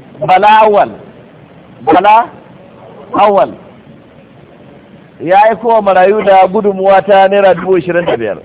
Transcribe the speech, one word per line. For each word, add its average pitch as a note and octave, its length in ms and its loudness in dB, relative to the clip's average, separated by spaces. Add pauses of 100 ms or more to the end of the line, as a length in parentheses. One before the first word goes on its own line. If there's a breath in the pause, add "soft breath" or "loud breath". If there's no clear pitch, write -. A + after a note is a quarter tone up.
(280)
Bala F#3+ 200 2 (200)
Awal. F#3 220 0 (960)
Bala G#3 440 2 (840)
Awal. F#3+ 380 0 (1700)
Ya F#3 220 2
aiko A3+ 240 -2
wa A3+ 140 0
marayu G3 420 0
da F#3+ 240 2
gudunmuwa G3 540 0
ta G3 260 2
naira G3 260 0
dubu F#3 240 -2
ishirin E3+ 280 -4
da E3+ 120 -4
biyar. G#2 280 -8